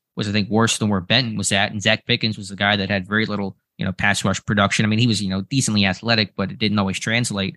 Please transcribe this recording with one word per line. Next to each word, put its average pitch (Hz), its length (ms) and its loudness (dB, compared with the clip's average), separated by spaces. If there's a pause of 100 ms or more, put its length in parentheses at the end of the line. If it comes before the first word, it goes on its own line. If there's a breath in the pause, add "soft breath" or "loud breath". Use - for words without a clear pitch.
(140)
was, 101 140 -2
I 101 40 -4
think, 104 160 0
worse 110 300 2
than 110 100 0
where 101 120 2
Benton 110 360 0
was 98 140 -2
at. 104 220 0
And 104 100 -6
Zach 110 240 0
Pickens 113 320 -2
was 98 120 -12
the 98 60 -12
guy 104 200 2
that 98 120 -2
had 98 200 -2
very 107 180 0
little, 101 300 -6 (200)
you - 80 -8
know, 98 60 -2
pass 98 340 0
rush 95 200 0
production. 104 400 2
I 107 40 2
mean, 107 120 2
he 123 80 4
was, 107 120 2
you 101 80 -4
know, 95 140 -2
decently 107 420 2
athletic, 107 520 0
but 98 160 -4
it 98 60 -12
didn't 107 200 0
always 95 220 0
translate. 110 560 -2